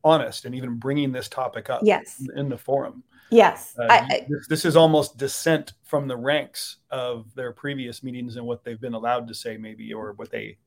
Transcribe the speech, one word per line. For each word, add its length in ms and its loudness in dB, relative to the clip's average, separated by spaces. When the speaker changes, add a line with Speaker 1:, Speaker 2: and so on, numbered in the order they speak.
Speaker 1:
honest 400 2
and 100 -8
even 220 -6
bringing 340 0
this 180 -8
topic 420 -6
up 120 -2
Speaker 2:
Yes. 380 2
Speaker 1:
in, 180 -10
in 100 -4
the 80 -4
forum. 460 -4
Speaker 2:
Yes. 480 4
Speaker 1:
Uh, 120 -2
Speaker 2:
I, 60 10
I 320 0
Speaker 1:
this, 180 -4
this 180 -2
is 120 4
almost 420 6
dissent 640 0
from 260 -2
the 80 -6
ranks 600 -4
of 440 -8
their 180 -8
previous 500 -8
meetings 340 -10
and 100 -10
what 180 -8
they've 160 -10
been 140 -8
allowed 340 -2
to 60 -14
say, 220 -10
maybe, 360 -14
or 200 -10
what 180 -14
they 260 -10